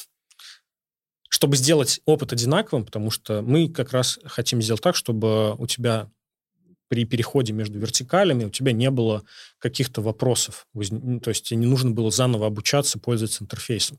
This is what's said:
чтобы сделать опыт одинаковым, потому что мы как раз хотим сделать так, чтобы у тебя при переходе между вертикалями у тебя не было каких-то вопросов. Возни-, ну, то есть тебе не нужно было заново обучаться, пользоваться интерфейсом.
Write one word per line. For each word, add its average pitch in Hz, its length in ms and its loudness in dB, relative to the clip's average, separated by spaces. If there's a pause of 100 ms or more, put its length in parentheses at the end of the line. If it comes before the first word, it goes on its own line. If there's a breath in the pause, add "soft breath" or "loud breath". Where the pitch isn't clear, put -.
(1300 loud breath)
чтобы 143 280 4
сделать 135 480 2
опыт 151 280 2
одинаковым, 123 520 0
потому 110 260 -4
что 107 320 -4
мы 156 260 4
как 151 240 -4
раз 127 320 0
хотим 120 380 -2
сделать 107 200 0
так, 175 140 2
чтобы 110 640 0
у 120 80 -6
тебя 113 440 -2 (800)
при 120 180 0
переходе 117 480 -2
между 104 240 -6
вертикалями 127 640 0
у 101 60 -6
тебя 131 220 0
не 123 180 2
было 113 320 2 (360 loud breath)
каких-то 120 440 -2
вопросов. 113 720 -2
Возни-, 104 280 -6
ну, 123 180 -4
то 117 100 -4
есть - 180 -4
тебе 117 120 0
не 120 60 2
нужно 127 260 2
было 110 180 0
заново 113 360 2
обучаться, 110 520 0
пользоваться 113 460 -2
интерфейсом. - 540 -6